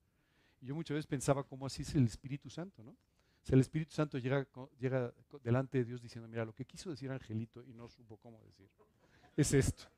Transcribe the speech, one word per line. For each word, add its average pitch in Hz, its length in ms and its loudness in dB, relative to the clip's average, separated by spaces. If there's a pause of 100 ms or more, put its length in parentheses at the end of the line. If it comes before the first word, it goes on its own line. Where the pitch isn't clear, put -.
(600)
Y 135 60 -18
yo 135 100 -8
muchas 156 200 -4
veces 151 120 -4
pensaba 139 380 0
cómo 135 200 -10
así 139 180 -6
es - 120 -4
el 135 100 10
Espíritu 123 440 -4
Santo, 160 340 -10
¿no? 123 80 -18
O - 540 -20
sea, - 100 6
el 131 60 12
Espíritu 156 320 -2
Santo 151 240 -2
llega 131 260 0
co-, 127 340 -14
llega 127 360 -2 (160)
co-, - 100 -18
delante 127 380 2
de 123 80 4
Dios 120 160 -8
diciendo, 117 260 -14
"Mira, 113 160 -4
lo 113 100 -6
que 131 120 -10
quiso - 240 -12
decir 131 200 -8
Angelito 117 540 -6
y 131 100 -20
no 117 140 -16
supo 113 300 -20
cómo 113 260 -20
decir, 95 260 -20 (680)
es 151 160 4
esto. - 320 4 (120)